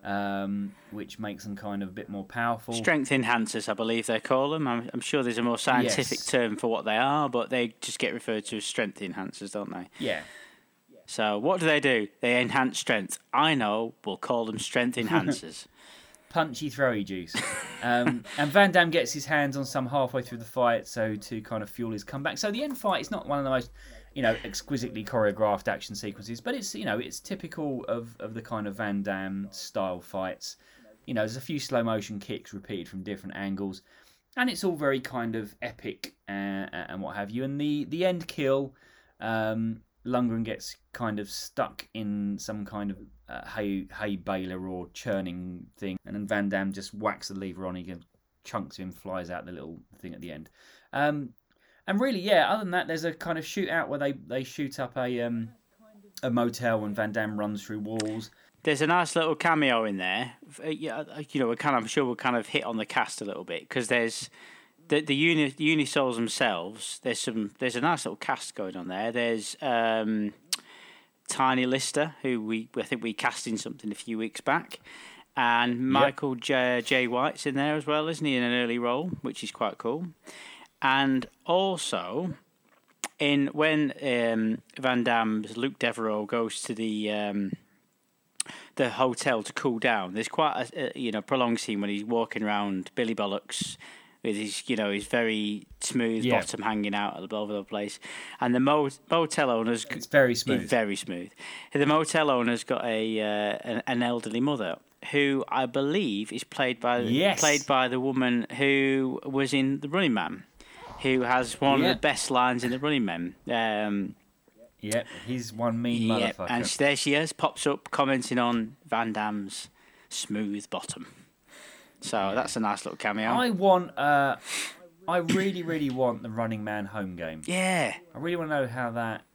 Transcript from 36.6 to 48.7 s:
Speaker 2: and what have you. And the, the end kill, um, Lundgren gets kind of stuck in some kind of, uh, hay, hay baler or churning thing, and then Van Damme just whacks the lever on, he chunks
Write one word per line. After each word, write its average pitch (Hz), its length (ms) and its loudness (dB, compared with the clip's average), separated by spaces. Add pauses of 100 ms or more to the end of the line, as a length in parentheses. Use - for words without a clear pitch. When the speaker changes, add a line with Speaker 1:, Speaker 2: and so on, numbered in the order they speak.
Speaker 2:
and 90 300 -8
what 85 140 -6
have 104 160 -6
you. 123 120 -2
And 139 160 -4
the, 147 260 0
the 170 200 0
end 180 220 0
kill, 135 480 2 (440)
um, 113 600 0 (240)
Lundgren 120 380 2
gets - 320 -6 (180)
kind 107 260 -2
of 101 100 -6
stuck - 640 -6
in 104 440 -2
some 107 280 -6
kind 101 260 -6
of, 95 60 -6 (320)
uh, 62 180 -10
hay, 101 400 -4 (100)
hay 104 200 -2
baler 92 500 -4
or 90 260 -6
churning 90 720 -4 (120)
thing, 95 280 -6
and 98 100 -8
then 104 120 -6
Van 101 220 2
Damme 98 240 0
just 98 200 -10
whacks 104 360 -4
the 101 60 -10
lever 95 300 -8
on, 92 100 -6
he 90 180 -10 (500)
chunks 92 340 -8